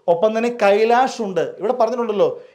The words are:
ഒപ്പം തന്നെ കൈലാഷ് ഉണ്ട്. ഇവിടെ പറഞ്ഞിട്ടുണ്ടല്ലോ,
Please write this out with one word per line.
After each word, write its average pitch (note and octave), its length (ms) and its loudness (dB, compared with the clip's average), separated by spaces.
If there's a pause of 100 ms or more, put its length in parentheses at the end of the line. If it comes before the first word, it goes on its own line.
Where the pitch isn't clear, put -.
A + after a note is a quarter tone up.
ഒപ്പം G#3+ 300 2
തന്നെ A#3+ 260 -4
കൈലാഷ് A3+ 580 2
ഉണ്ട്. F3 380 -4
ഇവിടെ G#3+ 140 -2
പറഞ്ഞിട്ടുണ്ടല്ലോ, A3 640 -2 (160)